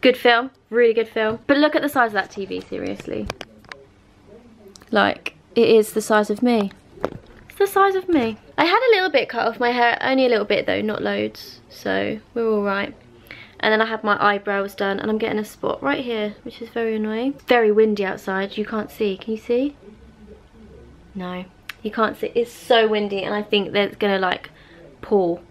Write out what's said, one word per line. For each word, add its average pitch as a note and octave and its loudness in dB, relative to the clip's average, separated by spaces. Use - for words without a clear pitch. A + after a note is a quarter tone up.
Good B3 6
film, B3 2
really A#3 4
good A3+ 0
film. A3 -4
But C#4 4
look D4+ 2
at D#4+ 0
the C#4+ -2
size B3 2
of G#3 -6
that F#3+ -4
T G3 -10
V, F#3 -8
seriously. - -8
Like, G3+ 0
it A#3 4
is G#3+ 4
the A3 -2
size G#3+ 2
of G#3 -2
me. A#3 2
It's - -20
the G4+ 2
size G4 2
of F#4 -4
me. A#3 0
I D4+ 2
had F4+ 2
a A#4+ 4
little F#4 0
bit A#3+ 2
cut A3+ -2
off A#3 -6
my A#3+ 2
hair, A#3+ 2
only C4 2
a - 2
little G#3+ 2
bit G#3 -2
though, G3 0
not G#3+ -4
loads. - -6
So G3+ -4
we're A3+ -2
all G#3 0
right. G3 -4
And G#3+ 2
then G#3+ 4
I - 4
had A3 -6
my G3+ 2
eyebrows G3+ 0
done, G3 -2
and G#3+ -4
I'm G#3+ 0
getting G#3+ -2
a G#3+ -4
spot - -4
right C#4+ -2
here, G#3+ -4
which - -14
is A3+ -14
very A3+ -2
annoying. A3 -2
Very A#3 4
windy G#3 4
outside, G3 -6
you G#3+ -4
can't G#3+ -6
see, G3 -4
can - -8
you A3 -6
see? B3+ -2
No, F3+ -10
you G#3+ -8
can't G#3+ -2
see, - -8
it's A#3 -2
so A3+ 2
windy, G3+ -2
and G3+ -4
I G#3 -4
think G#3 -2
there's G3+ 0
gonna, G3 0
like, F#3 -2
pour. F3 0